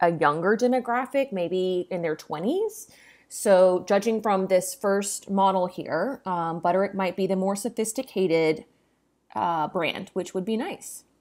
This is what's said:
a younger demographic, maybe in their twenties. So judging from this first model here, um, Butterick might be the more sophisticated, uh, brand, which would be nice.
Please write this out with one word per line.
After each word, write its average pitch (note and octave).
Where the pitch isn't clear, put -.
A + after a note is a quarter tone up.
a F3
younger E3
demographic, B3
maybe F#3
in F3+
their D#3+
twenties. C#4
So F#3
judging G#3+
from F#3+
this F#3
first G3+
model F#3+
here, F#3
um, E3+
Butterick F#3+
might F#3+
be F#3+
the F#3+
more F#3+
sophisticated, F#3
uh, E3
brand, F3
which F3+
would F#3+
be A3
nice. -